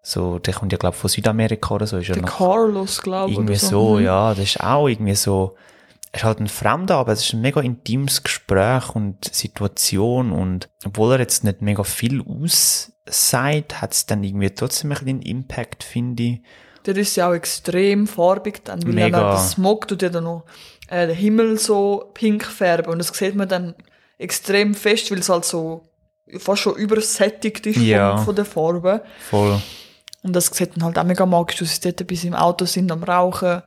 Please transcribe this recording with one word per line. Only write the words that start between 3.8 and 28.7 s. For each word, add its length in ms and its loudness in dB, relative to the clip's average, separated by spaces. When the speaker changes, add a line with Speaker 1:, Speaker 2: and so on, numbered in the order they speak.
Speaker 2:
Mhm. 60 4
Speaker 1:
ja, 300 4
das 100 -2
ist 180 -2
auch 260 2
irgendwie 260 0
so, 420 0
er 60 -10
ist 60 -4
halt 160 2
ein 80 -2
Fremder, 480 0
aber 160 2
es 120 0
ist 80 -2
ein 80 -2
mega 220 2
intimes 600 -2
Gespräch 720 0
und 300 -4
Situation 1000 0
und 360 -2
obwohl 300 2
er 60 2
jetzt 240 -2
nicht 180 -2
mega 200 0
viel 380 -2
aussagt, 760 0
hat's 260 -2
dann 160 -2
irgendwie 280 0
trotzdem 420 -4
ein 60 -4
bisschen 100 -6
einen 140 -4
Impact, 600 -8
finde 380 -4
ich. 180 -2
Speaker 2:
Dort 140 -2
ist 160 0
sie 80 0
auch 100 2
extrem 720 0
farbig, 580 0
dann, 200 -8
weil 100 0
Speaker 1:
Mega. 260 4
Speaker 2:
dann 100 4
der 80 4
Smog 500 2
tut 140 -2
ja 60 0
dann 160 -2
noch, 200 -8
äh, 180 0
den 100 -2
Himmel 420 4
so 560 0
pink 300 0
färben 480 0
und 60 -2
das 100 -2
sieht 280 -2
man 120 0
dann 260 -4
extrem 560 0
fest, 360 0
weil 100 -2
es 80 -2
halt 160 2
so 400 -6
fast 240 0
schon 140 0
übersättigt 880 0
ist 120 0
Speaker 1:
Ja. 380 6
Speaker 2:
von, 100 2
von 100 0
der 80 0
Farbe. 580 0